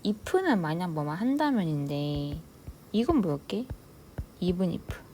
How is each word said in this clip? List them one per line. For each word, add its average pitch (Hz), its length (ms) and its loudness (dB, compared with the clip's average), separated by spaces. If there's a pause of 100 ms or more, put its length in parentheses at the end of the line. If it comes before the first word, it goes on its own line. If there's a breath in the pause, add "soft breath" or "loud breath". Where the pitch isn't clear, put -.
if는 254 560 2
만약 170 300 0
뭐뭐 151 240 -2
한다면인데, 156 1200 0 (540)
이건 240 300 4
뭐였게? 180 440 -2 (720)
even 180 320 2
if. - 280 -8 (140)